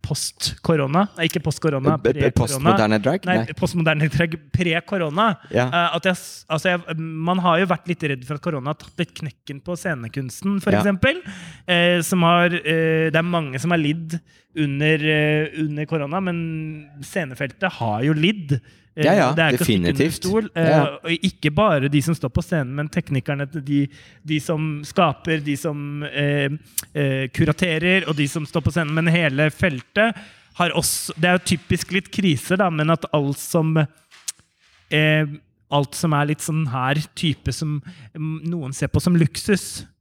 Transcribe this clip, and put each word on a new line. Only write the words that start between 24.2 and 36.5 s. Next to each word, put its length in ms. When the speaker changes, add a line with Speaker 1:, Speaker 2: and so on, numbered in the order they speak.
Speaker 1:
de 140
som 460
skaper, 580
de 140
som, 460
eh, 440
eh, 320
kuraterer, 800
og 80
de 100
som 200
står 180
på 80
scenen, 220
men 140
hele 440
feltet 640
har 160
også, 500
det 60
er 120
jo 200
typisk 340
litt 180
kriser 460
da, 140
men 200
at 220
alt 260
som, 380
eh, 340
alt 260
som 160
er 180
litt 120
sånn 280